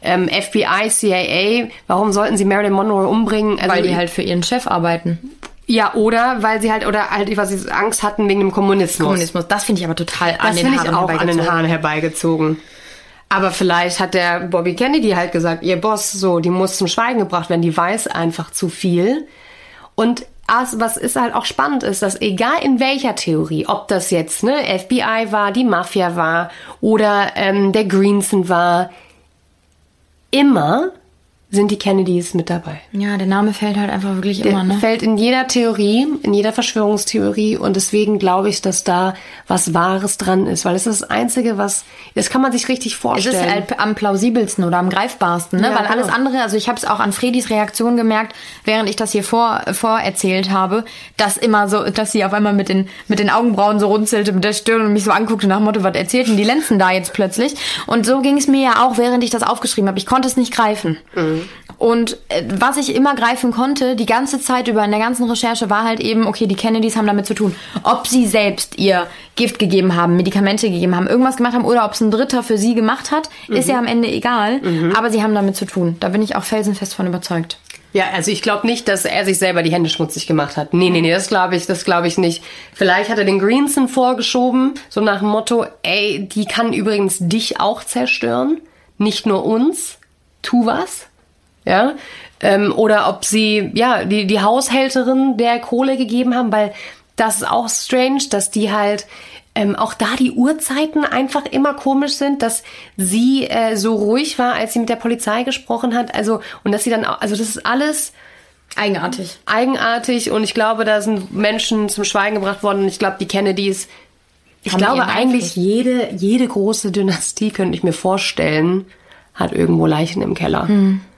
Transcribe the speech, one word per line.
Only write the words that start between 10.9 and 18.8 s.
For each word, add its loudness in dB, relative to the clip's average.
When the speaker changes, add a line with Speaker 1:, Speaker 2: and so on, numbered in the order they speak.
Speaker 2:
Haaren 0
Speaker 1:
auch 0
an 0
den 2
Speaker 2:
herbeigezogen. 0
Speaker 1:
Haaren 2
herbeigezogen. 0
Aber 2
vielleicht 0
hat -2
der 0
Bobby -2
Kennedy 0
halt 0
gesagt, -2
ihr 0
Boss, -2
so, 0
die 0
muss 0
zum 0
Schweigen 0
gebracht -2
werden, 0
die 0
weiß 0
einfach -4
zu -4
viel. 0